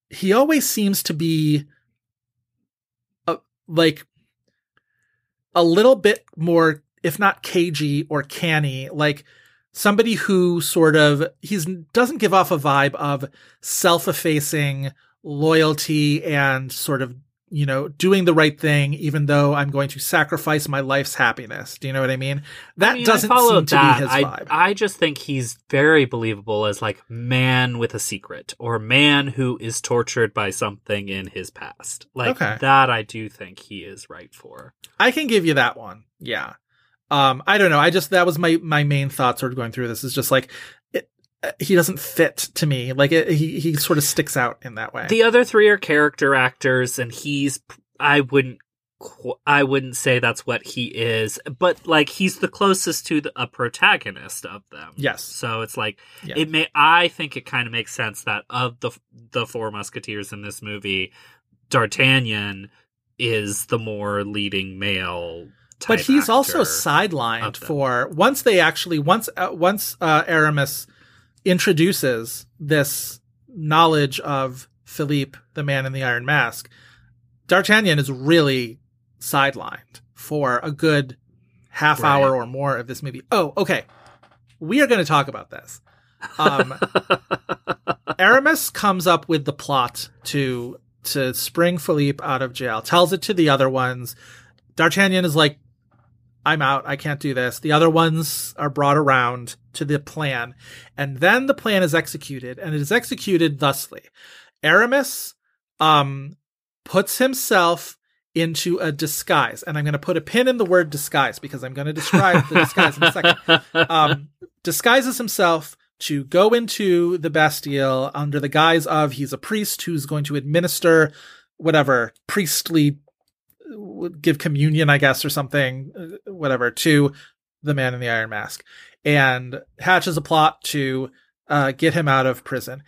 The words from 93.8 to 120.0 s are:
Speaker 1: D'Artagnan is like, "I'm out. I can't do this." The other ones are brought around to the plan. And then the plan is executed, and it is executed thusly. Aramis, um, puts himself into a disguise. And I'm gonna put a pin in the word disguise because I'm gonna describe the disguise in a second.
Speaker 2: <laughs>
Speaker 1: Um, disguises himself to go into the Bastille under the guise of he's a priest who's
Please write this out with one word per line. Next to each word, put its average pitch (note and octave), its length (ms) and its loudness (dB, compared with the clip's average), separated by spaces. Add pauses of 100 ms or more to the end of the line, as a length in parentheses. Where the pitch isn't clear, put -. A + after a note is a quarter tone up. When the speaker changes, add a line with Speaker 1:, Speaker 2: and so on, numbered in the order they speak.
Speaker 1:
D'Artagnan F#3 500 2
is D3+ 100 -2
like, D3+ 240 2 (840)
"I'm D#3 160 0
out. C3+ 260 0
I C#3 100 -4
can't C#3+ 220 -6
do C#3+ 140 -4
this." B2 260 -4
The D3+ 120 -2
other D#3+ 180 6
ones D#3+ 680 0
are D3 120 -4
brought C#3+ 280 2
around B2 580 0 (180)
to D#3 120 -6
the C#3+ 140 -2
plan. C3+ 560 -6 (420)
And C#3 200 -6
then G#3+ 280 4
the C4+ 80 2
plan G#3 300 0
is D#3+ 120 -2
executed, C3 640 -6
and D#3 160 -6
it D3 60 -2
is C#3+ 100 -4
executed E3+ 680 0
thusly. - 420 -2 (600)
Aramis, A3 720 2 (440)
um, C#3+ 560 2 (480)
puts - 360 -2
himself G#3 800 0 (380)
into E3 440 -2
a D#3 120 -4
disguise. D3 720 -2
And D3 140 -6
I'm D3 80 -2
gonna D3 140 -2
put E3 180 -4
a D#3 40 -2
pin B3 260 0
in B3+ 100 0
the A3 80 0
word F3 240 4
disguise C#3+ 500 -2
because B2 240 -12
I'm C3 100 -12
gonna C#3+ 200 -6
describe F3 560 4
the D#3+ 60 -2
disguise D#3+ 420 2
in D#3 60 2
a E3 80 6
second. E3+ 260 2 (360)
Speaker 2:
<laughs> - 160 2
Speaker 1:
Um, D3+ 400 2 (340)
disguises A#3+ 540 2
himself E3+ 580 0 (240)
to C#3+ 260 -4
go G3 280 4
into F#3 640 0
the D#3+ 120 -4
Bastille C#3 840 0
under D3 260 -2
the C#3 100 -4
guise D#3 380 4
of D3+ 260 0
he's C3+ 200 -6
a C3 40 -10
priest - 460 -6
who's D#3+ 220 -4